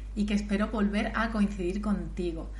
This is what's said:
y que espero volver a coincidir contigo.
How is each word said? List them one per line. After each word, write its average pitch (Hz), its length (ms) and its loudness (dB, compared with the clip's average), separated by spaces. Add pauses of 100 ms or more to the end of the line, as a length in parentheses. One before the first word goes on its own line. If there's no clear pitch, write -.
(140)
y 208 100 0
que 208 100 2
espero 208 340 2
volver 208 480 2
a 226 140 2
coincidir 196 500 0
contigo. 175 800 -2